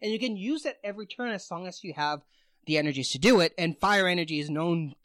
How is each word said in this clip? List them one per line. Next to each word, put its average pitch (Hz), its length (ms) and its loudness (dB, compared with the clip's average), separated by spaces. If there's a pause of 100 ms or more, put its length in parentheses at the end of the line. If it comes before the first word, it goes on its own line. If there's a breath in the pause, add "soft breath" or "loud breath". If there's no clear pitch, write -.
And 214 100 -2
you 220 80 -2
can 233 180 -4
use 262 280 -4
it 277 200 -6
every 208 200 -8
turn 240 260 -8
as 196 200 -8
long 180 160 -8
as - 160 -14
you 175 120 -10
have 151 260 -2 (440)
the 156 120 2
energies 143 340 0
to 131 80 -6
do 208 220 8
it. 165 160 2
And 165 200 -2
fire 196 300 4
energy 165 320 0
is 147 100 -6
known 160 440 -2 (120)